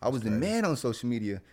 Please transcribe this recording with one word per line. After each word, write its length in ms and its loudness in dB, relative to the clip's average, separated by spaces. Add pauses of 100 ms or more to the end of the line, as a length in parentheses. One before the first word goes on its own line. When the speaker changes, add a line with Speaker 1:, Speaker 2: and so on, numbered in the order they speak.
Speaker 1:
I 80 0
was 140 0
the 80 0
Speaker 2:
That's 100 2
crazy. 140 0
Speaker 1:
man 100 2
on 120 2
social 320 -2
media. 340 -2 (100)